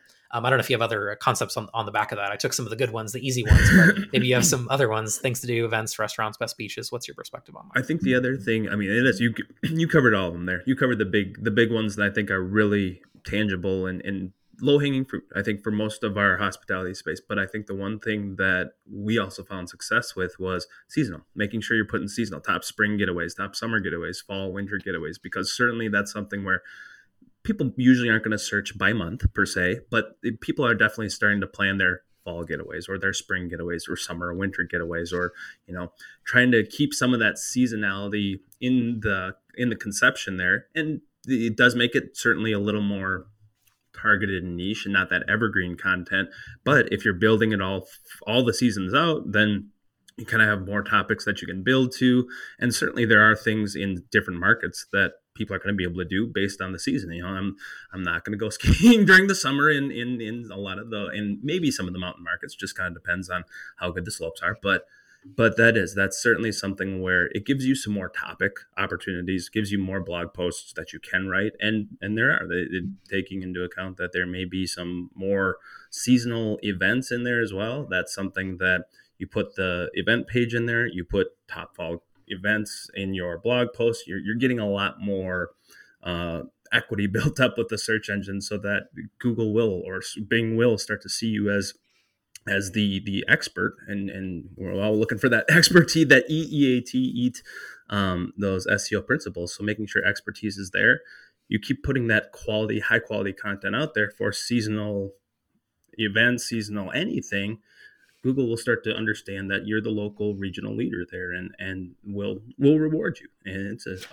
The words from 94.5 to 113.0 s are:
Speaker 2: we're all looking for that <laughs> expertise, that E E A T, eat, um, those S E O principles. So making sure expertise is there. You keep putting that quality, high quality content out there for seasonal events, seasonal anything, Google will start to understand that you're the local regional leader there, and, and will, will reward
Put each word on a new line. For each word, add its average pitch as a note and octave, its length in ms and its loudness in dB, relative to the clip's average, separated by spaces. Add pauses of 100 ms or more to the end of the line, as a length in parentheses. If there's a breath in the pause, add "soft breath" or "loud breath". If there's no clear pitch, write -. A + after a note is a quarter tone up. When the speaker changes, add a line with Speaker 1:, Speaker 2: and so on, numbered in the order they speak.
Speaker 2:
we're F#2 160 -6
all G#2+ 240 2
looking A2 200 2
for B2 120 4
that A2+ 160 4
<laughs> - 40 2
expertise, D#3+ 600 8
that C3 200 10
E D#3 220 0
E C#3 260 6
A A#2+ 40 2
T, B2+ 160 -4
eat, B2 440 0 (480 loud breath)
um, F#2 480 0
those F#2+ 300 0
S G2+ 240 0
E G#2+ 60 0
O F#2 40 0
principles. - 540 -4
So G#2 80 -8
making G#2 220 -4
sure G2 180 0
expertise G2+ 540 -4
is F#2+ 140 -8
there. A2+ 280 4 (480 loud breath)
You G#2+ 120 0
keep - 240 -4
putting C3 240 -2
that G#2+ 260 0
quality, G#2+ 480 -2
high A2+ 180 2
quality G2+ 340 -4
content G2+ 440 -6
out D#3 160 -2
there G#2+ 240 0
for G#2 160 -2
seasonal G#2 800 -2 (800)
events, A2+ 560 2
seasonal G#2 420 -4
anything, A2 680 -4 (640 soft breath)
Google C3 260 2
will A2+ 80 0
start A2+ 280 0
to A2 100 -2
understand G2 560 -4
that G2 160 -2
you're G#2+ 140 0
the G#2+ 100 -2
local G#2 420 -4
regional G2 420 -6
leader F2 360 -4
there, F2+ 200 -8
and, F2+ 280 -8
and F#2+ 340 -8 (100)
will, G2+ 360 -6 (180)
will D3 220 6
reward D#3 420 -2